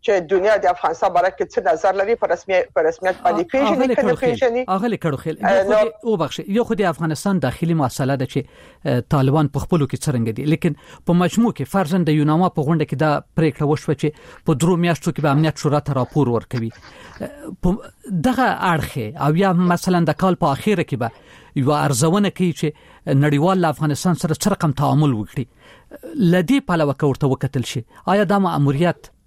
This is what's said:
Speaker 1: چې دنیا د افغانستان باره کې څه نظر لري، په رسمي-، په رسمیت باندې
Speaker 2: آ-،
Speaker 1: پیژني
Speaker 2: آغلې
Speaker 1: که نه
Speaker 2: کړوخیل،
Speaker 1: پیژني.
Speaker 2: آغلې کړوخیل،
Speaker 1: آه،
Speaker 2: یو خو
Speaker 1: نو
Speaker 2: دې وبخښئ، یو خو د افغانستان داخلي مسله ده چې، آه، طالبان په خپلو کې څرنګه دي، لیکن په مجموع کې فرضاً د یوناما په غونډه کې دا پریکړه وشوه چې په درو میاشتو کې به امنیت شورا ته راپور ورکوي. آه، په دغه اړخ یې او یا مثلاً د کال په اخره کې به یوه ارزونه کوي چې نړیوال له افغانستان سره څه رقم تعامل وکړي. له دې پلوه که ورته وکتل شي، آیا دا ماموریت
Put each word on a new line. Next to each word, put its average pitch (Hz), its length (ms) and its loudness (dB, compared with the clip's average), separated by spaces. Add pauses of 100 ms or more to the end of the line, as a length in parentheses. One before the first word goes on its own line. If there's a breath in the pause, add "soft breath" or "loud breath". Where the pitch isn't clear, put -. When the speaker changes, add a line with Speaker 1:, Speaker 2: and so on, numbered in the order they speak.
Speaker 1:
چې 233 80 0 (200)
دنیا 196 260 2
د 196 80 -2
افغانستان 175 480 0
باره 175 160 4
کې 185 240 -6
څه - 60 0 (120)
نظر 185 240 2
لري، 202 200 0
په 208 120 -4
رسمي-، 180 480 -2
په 175 60 2
رسمیت 165 420 0
باندې - 180 2
Speaker 2:
آ-، - 100 -4
Speaker 1:
پیژني 269 360 2
Speaker 2:
آغلې 247 80 2
Speaker 1:
که 285 60 0
نه 247 120 2
Speaker 2:
کړوخیل، 247 160 0
Speaker 1:
پیژني. 240 360 0
Speaker 2:
آغلې 196 380 -2
کړوخیل، 160 420 -4
Speaker 1:
آه، 196 60 2
Speaker 2:
یو 196 120 4
خو 202 80 0
Speaker 1:
نو 214 80 4
Speaker 2:
دې 214 120 2 (120)
وبخښئ، 170 440 -2
یو 214 160 0
خو 226 100 -2
د 202 80 -2
افغانستان 170 580 0
داخلي 165 340 -2
مسله 139 420 0
ده 131 100 -4
چې، - 140 -4 (460 loud breath)
آه، 127 140 0 (160)
طالبان 139 320 2
په - 120 -4
خپلو 147 280 0
کې 127 180 -6
څرنګه 117 320 -2
دي، 139 160 -6
لیکن 156 220 -2 (320 loud breath)
په 180 60 2
مجموع 180 380 2
کې - 120 -6 (100)
فرضاً 185 300 0
د 151 60 0
یوناما 151 400 2
په 165 120 -4
غونډه 151 280 0
کې 147 60 -4
دا 151 160 2 (260)
پریکړه 156 260 0
وشوه 151 320 0
چې - 120 -4 (380 loud breath)
په 165 80 2
درو 165 320 2
میاشتو 170 260 0
کې 143 100 -6
به 151 80 2
امنیت 151 280 2
شورا 147 220 0
ته 143 140 -4
راپور 131 360 0
ورکوي. 113 420 -4
آه، - 580 -16 (320)
په 185 160 0 (520)
دغه 254 180 2 (240)
اړخ - 240 -2
یې 131 320 -6
او 156 80 2
یا 190 160 2
مثلاً 175 540 2
د 165 60 0
کال 185 240 0
په 170 200 0
اخره 175 280 0
کې - 120 -6
به 113 160 -4 (440 loud breath)
یوه 147 280 2
ارزونه 160 460 2
کوي 180 240 -2
چې - 140 -4 (400 soft breath)
نړیوال 147 500 2
له 175 100 2
افغانستان 151 480 0
سره 165 180 -2
څه - 180 -2
رقم 170 200 0
تعامل 143 420 2
وکړي. 107 320 -6 (720 soft breath)
له 180 260 2
دې 254 260 2
پلوه 156 260 0
که - 120 -2
ورته 139 220 0
وکتل 131 360 -2
شي، - 220 -8 (220 loud breath)
آیا 202 160 2
دا 202 160 2
ماموریت 156 760 0 (120)